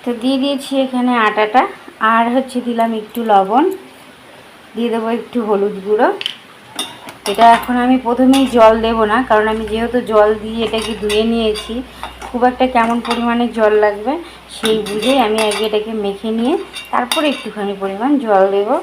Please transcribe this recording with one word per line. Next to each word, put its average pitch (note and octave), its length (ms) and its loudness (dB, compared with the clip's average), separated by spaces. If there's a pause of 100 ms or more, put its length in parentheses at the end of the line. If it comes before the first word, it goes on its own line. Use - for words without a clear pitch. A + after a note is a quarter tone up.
তো B3+ 60 -6 (120)
দিয়ে C4 220 0
দিয়েছি C#4 280 -4 (140)
এখানে B3 260 -2 (160)
আটাটা, G#3+ 340 2 (520)
আর A#3 120 4 (100)
হচ্ছে C4 220 -2 (100)
দিলাম A3+ 240 -2 (100)
একটু A3+ 180 -12 (120)
লবণ, G3+ 320 4 (1120)
দিয়ে A#3 180 -2
দেবো A3+ 140 -2 (120)
একটু A#3 180 -8 (100)
হলুদ G3 280 0 (100)
গুঁড়ো। A3 240 2 (1200)
এটা A3 140 4 (120)
এখন B3 180 -4 (100)
আমি B3+ 100 4 (100)
প্রথমেই C4 400 4 (100)
জল A3 180 8 (120)
দেব A3+ 120 0 (140)
না, A3 60 2 (120)
কারণ G#3+ 240 4
আমি A3 180 -4
যেহেতু A#3 260 -2 (140)
জল G#3+ 180 6 (140)
দিয়ে A3 240 -6
এটাকে A3 260 -4 (100)
ধুয়ে G#3 200 0 (100)
নিয়েছি, A3 400 -2 (540)
খুব A#3+ 220 -4
একটা B3+ 160 -2 (100)
কেমন A#3 220 0 (100)
পরিমাণে A#3 380 0 (120)
জল G#3+ 160 4 (120)
লাগবে G#3+ 280 -2 (440)
সেই A3 200 0 (100)
বুঝেই G#3+ 380 0
আমি G#3+ 140 0 (100)
আগে G#3 200 -4
এটাকে G#3+ 220 -2 (120)
মেখে G3+ 260 -6 (100)
নিয়ে B3 140 0 (400)
তারপরে C4 400 -2
একটুখানি G#3 400 -8 (100)
পরিমাণ G3+ 280 -2 (140)
জল G3 180 6 (120)
দেব। G3+ 140 0 (140)